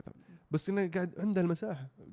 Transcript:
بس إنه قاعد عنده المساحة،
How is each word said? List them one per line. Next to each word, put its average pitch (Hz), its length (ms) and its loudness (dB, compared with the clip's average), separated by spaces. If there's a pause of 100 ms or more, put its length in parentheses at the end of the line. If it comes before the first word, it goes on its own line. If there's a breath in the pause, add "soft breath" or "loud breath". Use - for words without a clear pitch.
(500 loud breath)
بس 156 180 0
إنه 196 220 2
قاعد 180 300 -2
عنده 190 200 2
المساحة، 170 480 0 (240)